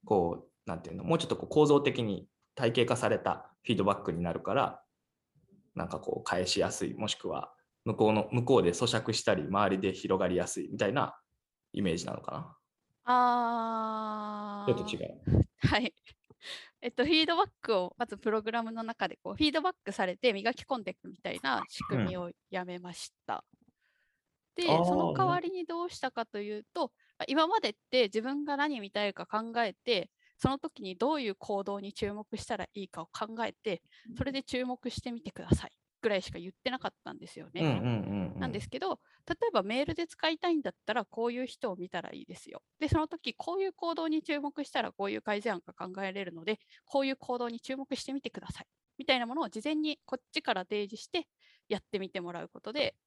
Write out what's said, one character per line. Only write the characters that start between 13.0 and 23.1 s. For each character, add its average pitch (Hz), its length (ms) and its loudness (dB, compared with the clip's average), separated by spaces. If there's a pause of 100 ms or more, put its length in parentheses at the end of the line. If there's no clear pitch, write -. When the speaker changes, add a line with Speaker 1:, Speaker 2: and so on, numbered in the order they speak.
Speaker 2:
あ 226 1600 0
ー。 - 60 4
Speaker 1:
ち - 80 -2
ょ - 20 -6
っ - 60 -8
と - 60 -6
違 - 100 -8
う。 - 400 2 (140)
Speaker 2:
は - 180 4
い。 233 160 0 (840)
え 247 100 -4
っ - 20 -12
と、 - 140 2
フ 196 60 4
ィ 311 120 8
ー - 20 4
ド 330 100 2
バ 381 100 6
ッ - 20 -10 (120)
ク - 140 0
を 180 240 2
ま 240 80 0
ず 208 120 -10
プ 220 120 0
ロ 214 140 2
グ 220 80 -4
ラ 233 100 0
ム 226 100 -6
の 226 120 -6
中 226 240 -2
で - 160 -4
こ - 80 -6
う - 20 -6
フ 202 80 -10
ィ 311 80 6
ー - 20 -2
ド 311 100 2
バ 370 100 2
ッ - 20 -6 (100)
ク 202 80 -8
さ 196 140 0
れ 180 100 -2
て 247 160 4
磨 202 220 0
き - 100 -10
込 262 140 -2
ん 220 60 -6
で 180 80 -6
い - 20 -8
く - 160 -14
み 196 80 -16
た - 140 -6
い - 100 -6
な 127 260 0
仕 - 180 -10
組 120 200 0
み 90 120 -2
を - 120 -6 (220)
や 180 140 -4
め 180 120 -8
ま 180 160 -12
し - 180 -12 (140)